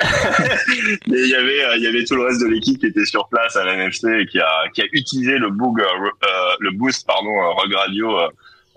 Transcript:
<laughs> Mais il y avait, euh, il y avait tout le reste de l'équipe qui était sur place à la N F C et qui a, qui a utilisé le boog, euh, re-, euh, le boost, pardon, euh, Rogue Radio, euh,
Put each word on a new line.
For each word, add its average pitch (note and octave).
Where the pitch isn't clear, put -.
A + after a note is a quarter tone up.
<laughs> -
Mais B2+
il B2+
y C3
avait, C3+
euh, A#2
il A#2
y -
avait A2+
tout C3
le B2
reste B2
de A#2+
l'équipe A2
qui A#2
était G2+
sur -
place A#2
à G2
la F#2
N F#2
F -
C A2+
et F2
qui F2+
a, D#2+
qui A2+
a -
utilisé C3+
le A2
boog, A2+
euh, G2+
re-, F#2+
euh, F#2
le G2
boost, B2
pardon, G2+
euh, F#2
Rogue G2
Radio, G2
euh, E2